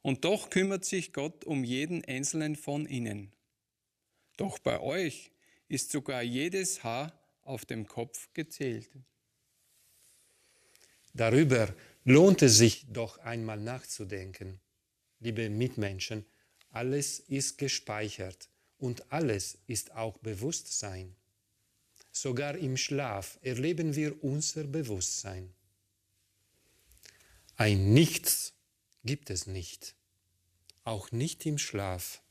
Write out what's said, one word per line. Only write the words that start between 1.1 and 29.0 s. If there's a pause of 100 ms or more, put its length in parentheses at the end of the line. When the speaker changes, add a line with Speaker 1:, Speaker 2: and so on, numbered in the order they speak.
Speaker 1:
Gott
um
jeden
einzelnen
von
ihnen. (1040)
Doch
bei
euch (380)
ist
sogar
jedes
Haar (300)
auf
dem
Kopf
gezählt." (2250)
Speaker 2:
Darüber (300)
lohnt
es
sich
doch
einmal
nachzudenken. (580)
Liebe
Mitmenschen, (460)
alles
ist
gespeichert (300)
und
alles
ist
auch
Bewusstsein. (960)
Sogar
im
Schlaf
erleben
wir
unser
Bewusstsein. (2000)
Ein
Nichts (500)